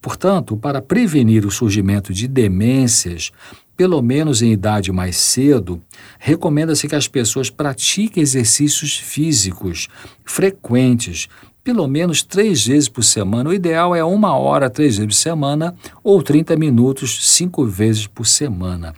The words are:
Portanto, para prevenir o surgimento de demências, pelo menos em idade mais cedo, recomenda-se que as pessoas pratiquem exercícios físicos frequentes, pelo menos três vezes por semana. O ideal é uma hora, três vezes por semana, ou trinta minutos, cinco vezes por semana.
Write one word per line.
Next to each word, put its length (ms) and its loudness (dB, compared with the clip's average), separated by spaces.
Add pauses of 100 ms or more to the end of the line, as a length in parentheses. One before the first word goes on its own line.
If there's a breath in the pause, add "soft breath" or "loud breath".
Portanto, 560 -2
para 240 -4
prevenir 640 2
o 60 -2
surgimento 640 0
de 120 -4
demências, 1000 0 (480 loud breath)
pelo 240 2
menos 400 0
em 100 4
idade 400 0
mais 260 -4
cedo, 640 0 (380 loud breath)
recomenda-se 720 0
que 80 -4
as 120 -2
pessoas 440 -4
pratiquem 720 -2
exercícios 760 0
físicos 880 -4 (380 loud breath)
frequentes, 1000 0 (340 loud breath)
pelo 260 -2
menos 360 -2
três 420 0
vezes 240 2
por 140 -4
semana. 460 0
O 40 2
ideal 400 0
é 100 0
uma 320 2
hora, 340 2
três 280 0
vezes 180 -2
por 60 2
semana, 540 -2 (280 loud breath)
ou 200 4
trinta 320 2
minutos, 800 0
cinco 300 -2
vezes 420 0
por 180 -12
semana. 720 -4